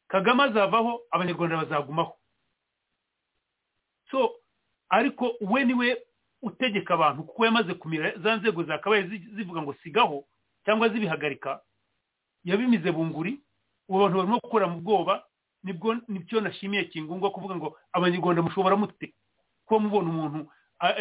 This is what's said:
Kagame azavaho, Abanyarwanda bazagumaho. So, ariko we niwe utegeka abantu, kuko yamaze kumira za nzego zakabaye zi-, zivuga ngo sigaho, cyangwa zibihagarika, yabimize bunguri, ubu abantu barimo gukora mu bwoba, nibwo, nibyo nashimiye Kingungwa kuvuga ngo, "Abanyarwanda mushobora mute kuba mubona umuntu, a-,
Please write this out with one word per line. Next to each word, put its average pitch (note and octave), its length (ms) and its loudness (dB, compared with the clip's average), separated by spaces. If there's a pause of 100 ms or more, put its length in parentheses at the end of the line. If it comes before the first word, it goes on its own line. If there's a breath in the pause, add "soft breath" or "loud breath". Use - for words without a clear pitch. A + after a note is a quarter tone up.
Kagame A#3 360 4
azavaho, A3+ 580 2 (100)
Abanyarwanda E3+ 460 0
bazagumaho. D3+ 600 -2 (1900)
So, C4+ 240 0 (540)
ariko A#3+ 520 2
we A#3+ 240 2
niwe A#3+ 320 2 (440)
utegeka G#3 520 -2
abantu, D#3 300 2
kuko A3+ 220 -2
yamaze A3+ 280 2
kumira D#3+ 440 -4
za G#3+ 180 0
nzego F3+ 280 -2
zakabaye F#3 440 0
zi-, G#3 280 -12
zivuga F3 260 -8
ngo C#3+ 120 -8 (100)
sigaho, D3 420 0 (400)
cyangwa A3 240 4
zibihagarika, D3+ 720 -4 (840)
yabimize G3 480 2
bunguri, E3 480 -4 (480)
ubu F#3+ 120 2
abantu F#3+ 180 4
barimo G3 220 0
gukora G#3+ 280 0
mu E3+ 140 -6
bwoba, F#3+ 420 0 (400)
nibwo, G3 320 -4 (120)
nibyo G#3 340 -4
nashimiye G3 440 -4
Kingungwa F3 460 -4
kuvuga F#3+ 240 -8
ngo, D3+ 220 -8 (160 loud breath)
"Abanyarwanda F3 480 2
mushobora F#3+ 340 2
mute G3+ 380 -4 (520)
kuba A3 140 2
mubona G3+ 300 0
umuntu, D#3 420 -4 (280 soft breath)
a-, F3+ 220 0